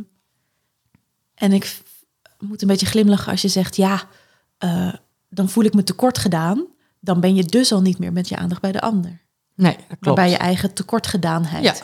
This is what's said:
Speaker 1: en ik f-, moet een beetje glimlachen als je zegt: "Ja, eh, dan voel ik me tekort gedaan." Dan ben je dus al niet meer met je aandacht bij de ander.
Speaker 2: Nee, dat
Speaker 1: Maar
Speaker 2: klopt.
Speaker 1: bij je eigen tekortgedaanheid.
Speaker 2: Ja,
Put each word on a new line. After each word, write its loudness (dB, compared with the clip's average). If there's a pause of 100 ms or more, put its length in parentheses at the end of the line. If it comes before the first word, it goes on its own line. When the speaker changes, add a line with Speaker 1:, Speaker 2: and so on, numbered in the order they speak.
(1400)
Speaker 1:
en 2
ik 2
f-, -14 (560)
moet -12
een 0
beetje 2
glimlachen 2
als -2
je 0
zegt: -2
"Ja, 0 (540)
eh, -2 (360)
dan -2
voel 2
ik 2
me 4
tekort 0
gedaan." 0 (340)
Dan 0
ben 4
je 4
dus 2
al 2
niet 2
meer -6
met -4
je -8
aandacht -4
bij -2
de -6
ander. -4 (340)
Speaker 2:
Nee, 2
dat -20
Speaker 1:
Maar -16
Speaker 2:
klopt. 2
Speaker 1:
bij 4
je 2
eigen -2
tekortgedaanheid. -2
Speaker 2:
Ja, 2